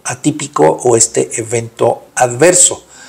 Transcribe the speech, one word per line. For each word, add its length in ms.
atípico 800
o 140
este 420
evento 640
adverso 680